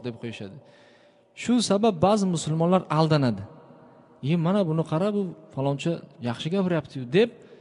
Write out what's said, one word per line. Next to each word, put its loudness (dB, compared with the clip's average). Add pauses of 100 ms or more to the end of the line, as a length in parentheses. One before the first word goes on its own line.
deb -6
qo'yishadi. -12 (840)
Shu 0
sabab 2
ba'zi 4
musulmonlar 0
aldanadi. 2 (800)
"E, 0
mana 2
buni 0
qara, 0
bu -2 (260)
faloncha -2 (260)
yaxshi -6
gapiryapti-yu", -2
deb 4 (320)